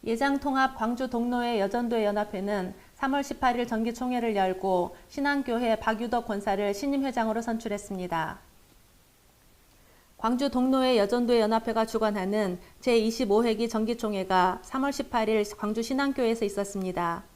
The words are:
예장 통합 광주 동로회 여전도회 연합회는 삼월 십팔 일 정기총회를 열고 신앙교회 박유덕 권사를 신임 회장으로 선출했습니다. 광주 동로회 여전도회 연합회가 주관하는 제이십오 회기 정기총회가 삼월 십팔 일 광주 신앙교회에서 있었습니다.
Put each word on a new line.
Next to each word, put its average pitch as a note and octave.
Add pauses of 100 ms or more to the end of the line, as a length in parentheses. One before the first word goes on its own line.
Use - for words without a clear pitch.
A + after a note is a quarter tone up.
예장 C4+
통합 C4
광주 A#3+
동로회 A#3+
여전도회 A3+
연합회는 G#3 (220)
삼월 C4+
십팔 B3
일 A#3+
정기총회를 A#3
열고 F#3 (100)
신앙교회 B3
박유덕 A3+
권사를 G3+
신임 C#4
회장으로 A3+
선출했습니다. G3+ (1800)
광주 B3
동로회 B3+
여전도회 A#3
연합회가 A3+
주관하는 G#3 (220)
제이십오 A3+
회기 A3+
정기총회가 G3
삼월 C4+
십팔 A3+
일 G#3+ (120)
광주 G#3+
신앙교회에서 C4
있었습니다. F#3 (120)